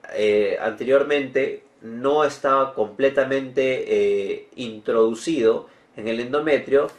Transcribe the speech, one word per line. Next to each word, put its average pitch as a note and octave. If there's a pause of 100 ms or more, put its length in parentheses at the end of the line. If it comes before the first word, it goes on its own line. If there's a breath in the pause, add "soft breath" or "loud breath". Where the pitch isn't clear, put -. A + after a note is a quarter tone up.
(140)
eh, G#2
anteriormente C3+ (180)
no C3+
estaba C3+
completamente, C3
eh, G2+
introducido A#2 (280 soft breath)
en A2
el A2+
endometrio. C#3 (120)